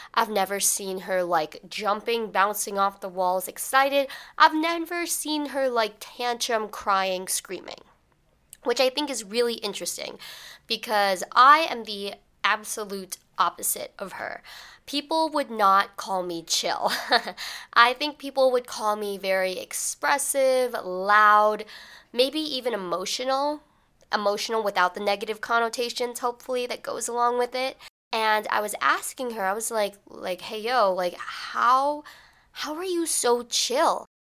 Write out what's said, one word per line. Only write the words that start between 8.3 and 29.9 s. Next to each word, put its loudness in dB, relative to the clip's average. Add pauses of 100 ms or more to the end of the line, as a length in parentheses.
which 0
I 4
think -4
is -6
really -2
interesting -8 (480)
because 0
I 8 (100)
am -8
the -10 (280)
absolute -4 (220)
opposite -2
of -10
her. -10 (440)
People -2
would -2
not 4
call -4
me -6
chill. 0 (400)
<laughs> -14
I 6
think -6
people 2
would 0
call -2
me -6
very 0
expressive, 0 (100)
loud, 6 (480)
maybe 2
even -4
emotional. -2 (500)
Emotional -2
without 2
the -8
negative -2
connotations, -2
hopefully, -4
that -10
goes -6
along 0
with -2
it. -4 (340)
And 2
I 2
was -4
asking 0
her, -4
I 2
was -6
like, 0 (120)